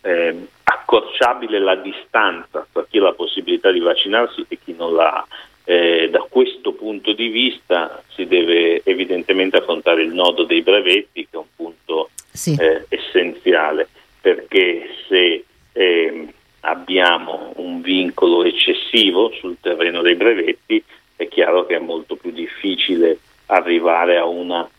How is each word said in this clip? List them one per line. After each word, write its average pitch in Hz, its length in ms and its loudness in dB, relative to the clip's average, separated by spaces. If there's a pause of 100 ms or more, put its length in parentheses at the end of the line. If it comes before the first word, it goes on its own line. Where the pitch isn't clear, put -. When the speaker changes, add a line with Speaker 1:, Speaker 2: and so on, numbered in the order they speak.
Speaker 1:
ehm, 85 460 -2 (160)
accorciabile 117 960 0
la 95 160 2
distanza 95 960 -4
tra 82 180 -4
chi 107 100 0
ha - 20 4
la 90 120 4
possibilità - 580 -2
di 90 80 0
vaccinarsi 101 680 0
e - 160 -10
chi 85 140 -12
non 85 180 -2
l'ha. 82 300 2 (400)
Eh, 85 440 2
da - 180 0
questo - 440 0
punto 107 420 -6
di 117 140 -4
vista 110 760 -2 (140)
si 90 100 -6
deve 85 600 2
evidentemente 92 720 0
affrontare 85 460 0
il 82 100 -4
nodo 87 320 2
dei 82 160 0
brevetti, 92 680 0
che - 60 -20
è - 20 -8
un 78 60 -10 (120)
punto, 82 540 -8 (220)
Speaker 2:
Sì. - 260 -4
Speaker 1:
eh, 80 300 2
essenziale, 82 1040 0 (320)
perché 92 640 0 (220)
se, 90 360 2 (300)
ehm, 82 580 0 (300)
abbiamo 87 960 -2
un 87 240 -8
vincolo 87 640 2
eccessivo 104 960 2
sul 87 220 -10
terreno 85 400 -2
dei 87 140 4
brevetti, 107 680 0 (320)
è 85 140 -8
chiaro 87 360 2
che 85 120 -2
è - 20 -2
molto 82 380 -8
più 87 140 -10
difficile 85 880 -2 (260)
arrivare 85 720 2
a 85 80 0
una 87 420 -4 (120)